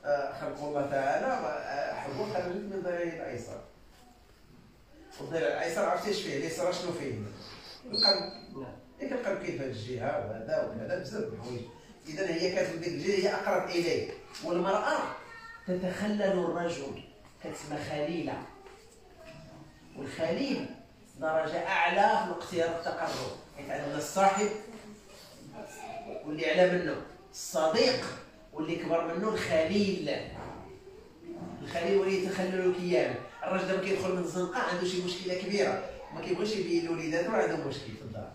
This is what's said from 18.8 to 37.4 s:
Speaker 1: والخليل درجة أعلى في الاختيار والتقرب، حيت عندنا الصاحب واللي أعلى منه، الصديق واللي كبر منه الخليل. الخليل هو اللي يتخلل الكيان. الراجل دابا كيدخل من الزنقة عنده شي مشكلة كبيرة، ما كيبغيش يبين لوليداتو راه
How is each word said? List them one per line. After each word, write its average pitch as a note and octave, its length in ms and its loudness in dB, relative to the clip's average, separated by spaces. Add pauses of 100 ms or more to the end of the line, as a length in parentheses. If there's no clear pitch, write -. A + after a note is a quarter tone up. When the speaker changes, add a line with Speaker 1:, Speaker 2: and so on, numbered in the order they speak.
Speaker 1:
والخليل E3 680 0 (540)
درجة D#3+ 480 2
أعلى F#3+ 560 6
في F3+ 80 -2
الاختيار E3+ 420 0
والتقرب، E3 640 -4 (200)
حيت C#3 140 -10
عندنا C#3+ 280 -4
الصاحب G3 500 6 (1800)
واللي D#3 240 0
أعلى F3+ 280 8
منه، D3+ 180 0 (340)
الصديق F3+ 680 4 (520)
واللي D#3+ 240 -2
كبر E3 380 0
منه G#3 140 0
الخليل. E3+ 880 2 (1500)
الخليل G3 360 4
هو F#3+ 40 8
اللي F#3 220 4
يتخلل F#3 420 2
الكيان. F3+ 480 4 (280)
الراجل F#3 260 0
دابا F#3+ 140 2
كيدخل F#3 300 2
من F3+ 60 0
الزنقة F3+ 400 0
عنده F3+ 280 0
شي F3+ 180 0
مشكلة F3+ 300 -2
كبيرة، G3 500 2 (300)
ما - 60 -8
كيبغيش G3+ 360 0
يبين E3+ 300 2
لوليداتو E3 460 0
راه D3 100 4